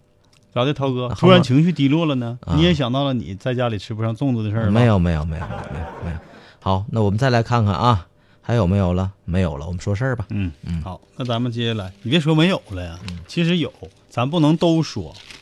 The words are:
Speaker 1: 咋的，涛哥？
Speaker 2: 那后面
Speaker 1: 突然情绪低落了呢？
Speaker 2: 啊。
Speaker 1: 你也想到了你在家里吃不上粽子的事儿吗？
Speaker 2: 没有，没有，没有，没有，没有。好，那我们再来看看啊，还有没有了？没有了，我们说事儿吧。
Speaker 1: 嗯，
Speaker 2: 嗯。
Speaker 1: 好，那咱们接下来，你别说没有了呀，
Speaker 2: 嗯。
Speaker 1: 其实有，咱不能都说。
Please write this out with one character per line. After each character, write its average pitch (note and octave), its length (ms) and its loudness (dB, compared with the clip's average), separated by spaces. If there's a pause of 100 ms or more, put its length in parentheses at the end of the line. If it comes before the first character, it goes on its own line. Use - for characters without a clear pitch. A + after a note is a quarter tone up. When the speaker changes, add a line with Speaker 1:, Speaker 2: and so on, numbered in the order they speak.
(540)
Speaker 1:
咋 B2 100 0
的， D3 80 0
涛 C3+ 200 -2
哥？ B2 160 -4
Speaker 2:
那 - 80 -6
后 E3+ 100 2
面 - 20 10
Speaker 1:
突 - 20 10
然 F3+ 120 8
情 C3 220 4
绪 F3+ 80 2
低 C#3 160 2
落 D#3+ 180 2
了 C#3+ 80 0
呢？ A#2+ 280 -4
Speaker 2:
啊。 - 120 -2
Speaker 1:
你 D3+ 80 4
也 F3 100 6
想 C3+ 200 0
到 C3+ 100 0
了 C#3 100 -2
你 F#2+ 220 -4
在 B2+ 180 -4
家 B2 160 -2
里 G#2+ 100 -4
吃 - 140 -10
不 G#2+ 80 -6
上 A2+ 140 -2
粽 C3 220 -2
子 A2 80 -2
的 G#2 60 -2
事 G#2+ 80 -2
儿 A2+ 80 0
吗？ G#2 140 4
Speaker 2:
没 B2 60 6
有， G#2+ 100 6
没 F2 140 4
有， D#2 140 0
没 D#2+ 140 -4
有， E2+ 60 -6
没 E2+ 360 -10
有， D#2+ 60 -8 (180)
没 E2+ 80 -6
有。 D#2+ 40 -8 (440)
好， F#2+ 300 0
那 A2 120 0
我 G2+ 80 2
们 G#2 80 0
再 C3+ 120 2
来 A#2 120 4
看 A#2+ 220 2
看 G2+ 100 2
啊， G#2 320 2 (340)
还 A2+ 140 -4
有 A2+ 100 2
没 F#2 120 2
有 F2+ 160 2
了？ F#2 180 0 (140)
没 F#2 160 0
有 D#2 160 -2
了， D2 100 -10
我 F2+ 60 -8
们 F2 80 -8
说 G2+ 120 -4
事 G2+ 120 -2
儿 C3 100 -2
吧。 A2 160 -6
Speaker 1:
嗯， G2 220 -4 (120)
Speaker 2:
嗯。 E2+ 180 -4
Speaker 1:
好， F2+ 180 -12 (160)
那 B2+ 80 -8
咱 A#2+ 180 -2
们 B2 80 -2
接 A#2 160 -4
下 A#2 80 -2
来， F#2 180 -8 (120)
你 A#2 80 -6
别 E3+ 80 4
说 D3+ 120 2
没 D#3+ 140 4
有 F#3 240 0
了 F2+ 140 -8
呀， E2+ 120 -12 (120)
Speaker 2:
嗯。 F2 180 -10
Speaker 1:
其 E3+ 180 -2
实 F3 120 2
有， D3 160 -2 (360)
咱 B2+ 220 -2
不 F3 80 0
能 D#3 180 4
都 E3 280 2
说。 E2 280 -10 (300)